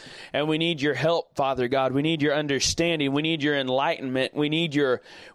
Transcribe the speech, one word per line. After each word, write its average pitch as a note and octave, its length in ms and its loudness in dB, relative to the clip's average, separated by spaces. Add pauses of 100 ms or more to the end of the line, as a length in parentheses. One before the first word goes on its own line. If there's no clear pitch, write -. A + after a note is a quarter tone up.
(320)
And D3 160 -2
we D#3 120 2
need E3 200 0
your C#3+ 140 2
help, D#3 420 0
Father C3 320 0
God. C3 260 2
We C#3+ 100 2
need D#3+ 180 0
your D3 140 2
understanding. D3+ 760 0
We D3 120 0
need D#3+ 180 -2
your D3 160 0
enlightenment. C3 800 0
We D3 140 0
need D#3 260 0
your, C3+ 260 2 (340)